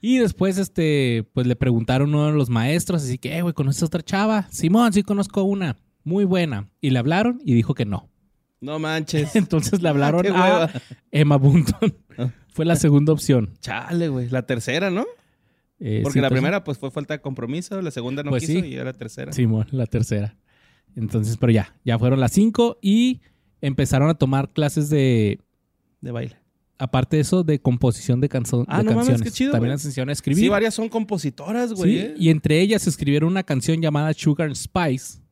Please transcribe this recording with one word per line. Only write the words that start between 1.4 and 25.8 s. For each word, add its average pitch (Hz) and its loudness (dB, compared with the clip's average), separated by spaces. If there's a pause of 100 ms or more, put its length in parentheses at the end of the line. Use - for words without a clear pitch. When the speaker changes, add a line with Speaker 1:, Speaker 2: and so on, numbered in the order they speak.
Speaker 1:
le 123 0
preguntaron 127 0
uno 147 2
de 151 0
los 143 0
maestros, 147 0
así 127 -4
que, 143 -8
"Eh, 170 -2
güey, 175 -2
¿conoces 143 -2
a 165 0
otra 160 -4
chava?" 208 0
"Simón, 214 2
sí 202 4
conozco 202 -2
una, 190 -2 (280)
muy 190 0
buena." 160 -2 (100)
Y 151 0
le 127 4
hablaron 196 0
y 135 2
dijo 117 4
que 123 -2
no. 101 -8 (540)
Speaker 2:
No 147 -8
manches. 156 -2
Speaker 1:
<laughs> - -
Entonces 175 0
le 170 2
Speaker 2:
Ah, - 2
Speaker 1:
hablaron 147 2
Speaker 2:
qué 196 2
Speaker 1:
a 196 0
Speaker 2:
hueva. 180 4 (400)
Speaker 1:
Emma 147 4
Bunton. 143 4 (220)
Speaker 2:
Ah. 123 -4 (180)
Speaker 1:
Fue - -4
la 170 2
segunda 151 4
opción. 127 2 (100)
Speaker 2:
Chale, 165 -4
güey. 123 -4
La 127 -2
tercera, 139 -2
¿no? 190 -2 (760)
Speaker 1:
Eh, 107 -2
Speaker 2:
Porque 135 -2
Speaker 1:
sí, 135 4
Speaker 2:
la 135 2
Speaker 1:
entonces - 2
Speaker 2:
primera, 170 0
pues, 143 -8
fue 135 -10
falta 147 -8
de 147 -12
compromiso, 143 -8
la 160 -6
segunda 131 -8
no 143 -6
Speaker 1:
Pues 131 -2
Speaker 2:
quiso 160 0
Speaker 1:
sí. 170 -6
Speaker 2:
y - -12
ya 127 -8
la 127 -8
tercera. 127 -14
Speaker 1:
Simón, 110 2
la 127 -2
tercera. 107 -4 (600)
Entonces, 110 -4
pero 117 2
ya, 104 0
ya 117 0
fueron 127 2
las 123 0
cinco 226 2
y 240 2 (400)
empezaron 135 2
a 165 2
tomar 135 0
clases 147 -2
de, 120 2 (640)